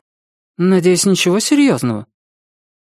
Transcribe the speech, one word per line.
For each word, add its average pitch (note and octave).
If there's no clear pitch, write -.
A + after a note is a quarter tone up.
Надеюсь, F3+
ничего F#3
серьезного?" C3+